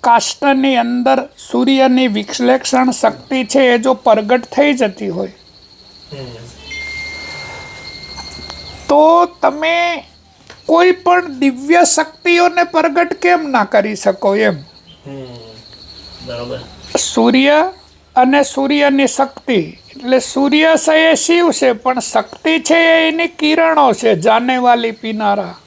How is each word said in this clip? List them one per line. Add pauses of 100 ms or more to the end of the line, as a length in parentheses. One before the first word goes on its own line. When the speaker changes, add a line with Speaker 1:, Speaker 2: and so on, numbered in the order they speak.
Speaker 1:
કાષ્ઠની
અંદર (240)
સૂર્યની
વિશ્લેષણ
શક્તિ
છે,
એ
જો
પ્રગટ
થઈ
જતી
હોય, (800)
Speaker 2:
હમ. (2500)
Speaker 1:
તો (160)
તમે (600)
કોઈ
પણ
દિવ્ય
શક્તિઓને
પ્રગટ
કેમ
ના
કરી
શકો
એમ? (500)
Speaker 2:
હમ. (1000)
બરોબર. (380)
Speaker 1:
સૂર્ય (420)
અને
સૂર્યની
શક્તિ, (360)
એટલે
સૂર્ય
છે
એ
શિવ
છે,
પણ
શક્તિ
છે
એ
એની
કિરણો
છે,
જાનેવાલી
પીનારા (120)